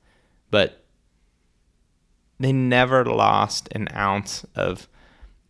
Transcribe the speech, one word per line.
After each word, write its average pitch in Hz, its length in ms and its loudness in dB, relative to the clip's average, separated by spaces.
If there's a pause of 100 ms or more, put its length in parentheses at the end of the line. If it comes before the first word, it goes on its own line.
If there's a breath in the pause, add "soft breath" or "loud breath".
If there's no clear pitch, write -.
(520)
But 101 320 0 (1500)
they 131 140 0
never 127 520 2
lost 107 680 0
an 107 200 -8
ounce 101 520 -4 (100)
of 92 340 -6 (600 soft breath)